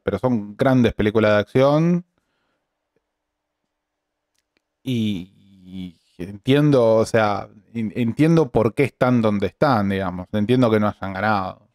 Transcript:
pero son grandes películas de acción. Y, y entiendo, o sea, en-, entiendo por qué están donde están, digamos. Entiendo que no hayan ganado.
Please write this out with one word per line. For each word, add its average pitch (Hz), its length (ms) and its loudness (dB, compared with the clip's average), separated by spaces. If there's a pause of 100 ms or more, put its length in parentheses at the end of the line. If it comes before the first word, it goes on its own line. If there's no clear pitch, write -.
pero 95 160 -4
son 104 380 -4
grandes 131 360 2
películas 107 380 0
de 104 80 4
acción. 151 640 0 (2750)
Y, 98 1120 -8 (220)
y 87 60 -12
entiendo, 123 760 2
o 113 80 2
sea, 107 440 0 (240)
en-, 113 220 -6
entiendo 143 560 0
por 110 220 0
qué 143 100 0
están 123 380 0
donde 104 260 0
están, 107 420 -2
digamos. 92 440 -6
Entiendo 117 380 2
que 110 80 4
no 104 100 0
hayan 95 240 -8
ganado. 98 600 -4